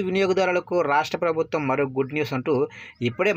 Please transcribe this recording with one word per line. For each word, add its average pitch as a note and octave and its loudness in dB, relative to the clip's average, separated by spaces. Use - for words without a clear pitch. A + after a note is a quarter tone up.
వినియోగదారులకు F#3 0
రాష్ట్ర D#3 2
ప్రభుత్వం D#3+ 0
మరో C3+ 2
గుడ్ C3 -2
న్యూస్ D3+ -2
అంటూ C3 0
ఇప్పుడే F#3 0